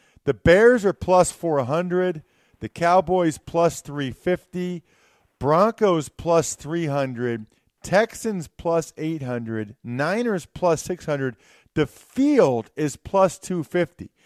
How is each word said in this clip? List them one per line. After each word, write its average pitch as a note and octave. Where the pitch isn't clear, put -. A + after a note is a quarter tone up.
The C#3
Bears G#3
are F#3
plus F3+
four D3
hundred, F3
the A2
Cowboys F3
plus E3+
three C#3+
fifty, F3+
Broncos F3
plus E3
three E3
hundred, B2
Texans G3+
plus E3
eight D#3
hundred, A2+
Niners F3
plus E3+
six -
hundred. C3+
The -
field G3
is D3+
plus -
two F3+
fifty. -